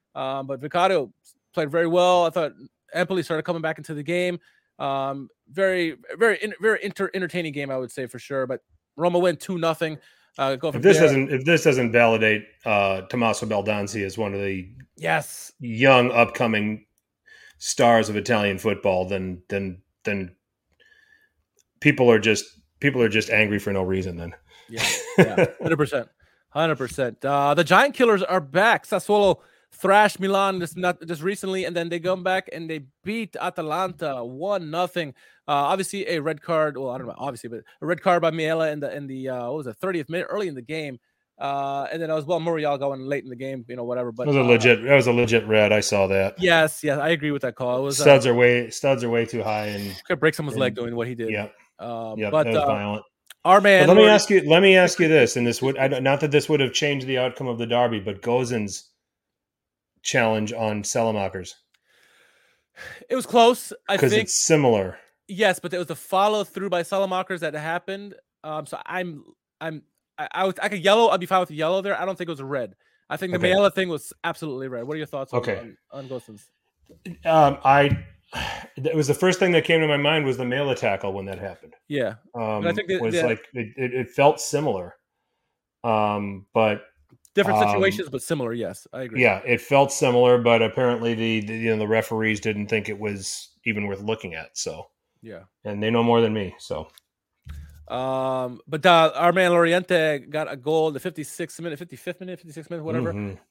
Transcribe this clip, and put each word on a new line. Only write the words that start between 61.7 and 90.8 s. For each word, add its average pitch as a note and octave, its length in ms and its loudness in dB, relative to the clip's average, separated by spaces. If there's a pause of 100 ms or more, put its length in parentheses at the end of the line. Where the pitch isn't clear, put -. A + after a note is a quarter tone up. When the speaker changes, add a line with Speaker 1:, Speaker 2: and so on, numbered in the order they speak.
Speaker 1:
It - 60 0
was B3+ 100 -2
close, A#3+ 480 4 (160)
I G3 80 0
Speaker 2:
'Cause C#3+ 140 4
Speaker 1:
think. G#3+ 120 2
Speaker 2:
it's - 140 -4
similar. A#2 600 2 (300)
Speaker 1:
Yes, F#3+ 320 0
but E3+ 120 -8
there F3+ 80 -6
was E3+ 100 -8
a E3 60 -8
follow G3+ 480 0
through G3 260 -10
by F3 140 -2
Salamakers F#3 560 -4
that D#3 160 -6
happened. F3 580 -8 (300)
Um, D3+ 240 -10
so - 180 -12
I'm, F3 380 -8 (360)
I'm, D#3 220 -10 (360)
I, D3+ 140 -10
I F3+ 140 -4
was, F#3+ 160 -2
I G3+ 80 -2
could F#3+ 140 -6
yellow. A3 260 6
I'd F#3 100 2
be F3 60 -6
fine F#3 140 2
with F3+ 100 -2
the D#3 60 -16
yellow E3 260 -2
there. G3 180 -4
I E3+ 60 -6
don't F#3+ 100 -6
think F3 120 -10
it E3+ 40 -8
was D3 80 -10
a C3+ 60 -12
red. C3 300 -8 (340)
I D3+ 80 -6
think F#3 140 -6
the F3+ 80 -2
Speaker 2:
Okay. F3+ 140 2
Speaker 1:
Miele G3+ 180 6
thing F#3+ 180 -2
was D#3 240 -8 (100)
absolutely D3 440 -8
red. B2 160 -8
What C#3 100 -10
are D#3 40 -8
your D3+ 100 -10
thoughts C3+ 260 -10
on, B2 60 0
Speaker 2:
Okay. A#2+ 180 -4
Speaker 1:
on, G#2 200 -18 (140)
on C3+ 160 -16
Gosens? A#2+ 360 -16 (840)
Speaker 2:
Um, D#3 380 6
I, C#3+ 340 6 (800)
it D3 200 -4
was D3+ 120 0
the D3 80 2
first F#3 240 0
thing F#3 140 2
that D#3+ 120 4
came E3 160 2
to D#3 60 2
my D3 100 2
mind D3 280 0
was C3 120 0
the B2+ 80 -6
Miele C3 300 -2
tackle G2 380 -2
when G2 120 -8
that F#2+ 140 -10
happened. F#2+ 340 -14 (140)
Speaker 1:
Yeah. C3 280 -4 (200)
Speaker 2:
Um, A2 260 -4
Speaker 1:
But G#2 60 -2
I - 60 0
think G3+ 160 -6
that, F#3 120 -2
Speaker 2:
was A#2 140 -2
Speaker 1:
that E3 100 0
Speaker 2:
like, A2+ 280 -4
it, A#2 220 -10
it, B2+ 180 -6
it B2+ 180 -6
felt C#3+ 280 4
similar. A2 560 -4 (880)
Um, G#2 720 -2
but A2 300 2 (500)
Speaker 1:
different G3+ 260 2
Speaker 2:
um, G#3 100 4
Speaker 1:
situations, G3 400 0
but C3 120 -8
similar. B2+ 320 -6
Yes, G#2+ 400 -10
I C3 100 -12
agree. A#2+ 180 -4
Speaker 2:
Yeah, G#2 240 4
it A#2+ 160 0
felt C#3 300 2
similar, B2 460 4
but A#2 240 4
apparently A#2 540 0